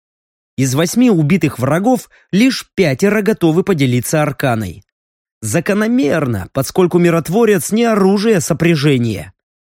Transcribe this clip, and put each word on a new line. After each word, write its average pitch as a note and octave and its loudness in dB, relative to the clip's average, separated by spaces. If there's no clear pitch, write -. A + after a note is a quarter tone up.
Из B2+ -2
восьми G3+ 2
убитых D#3+ 0
врагов F3 -2
лишь A#3 0
пятеро F#3+ 0
готовы E3 2
поделиться C#3 0
арканой. A2 -4
Закономерно, E3+ -2
поскольку F3 0
миротворец F3 0
не A3+ 0
оружие G3+ 2
сопряжения. C#3 0